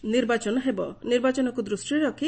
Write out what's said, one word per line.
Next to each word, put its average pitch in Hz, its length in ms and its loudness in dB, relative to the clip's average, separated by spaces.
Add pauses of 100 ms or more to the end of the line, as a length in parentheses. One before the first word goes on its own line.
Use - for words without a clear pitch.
ନିର୍ବାଚନ 226 560 2
ହେବ। 254 200 -2 (260)
ନିର୍ବାଚନକୁ 247 560 2
ଦୃଷ୍ଟିରେ 208 400 -2
ରଖି 285 260 -2